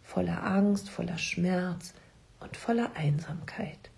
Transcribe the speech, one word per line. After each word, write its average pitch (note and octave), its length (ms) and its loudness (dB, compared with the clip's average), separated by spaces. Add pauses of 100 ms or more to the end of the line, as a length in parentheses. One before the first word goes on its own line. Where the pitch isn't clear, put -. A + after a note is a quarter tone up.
voller F3 420 -2
Angst, G3 460 4
voller F3 280 -4
Schmerz F3+ 760 0 (460)
und - 180 -12
voller A#3 380 0
Einsamkeit. D#3 1040 -2